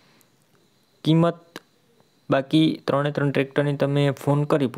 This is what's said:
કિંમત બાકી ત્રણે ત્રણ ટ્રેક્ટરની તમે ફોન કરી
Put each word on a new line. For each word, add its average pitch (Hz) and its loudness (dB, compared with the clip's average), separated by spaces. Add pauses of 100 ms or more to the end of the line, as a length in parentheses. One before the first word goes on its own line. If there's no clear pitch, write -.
(1040)
કિંમત 165 0 (680)
બાકી 135 2 (200)
ત્રણે 139 0
ત્રણ 143 -2
ટ્રેક્ટરની 139 -2
તમે 143 0 (180)
ફોન 143 0 (100)
કરી 143 0